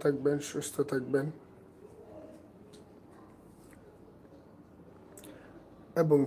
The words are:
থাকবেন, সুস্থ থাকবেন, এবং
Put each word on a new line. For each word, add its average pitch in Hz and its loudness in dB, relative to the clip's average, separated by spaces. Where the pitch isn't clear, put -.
থাকবেন, 143 4
সুস্থ - -6
থাকবেন, 135 0
এবং 151 6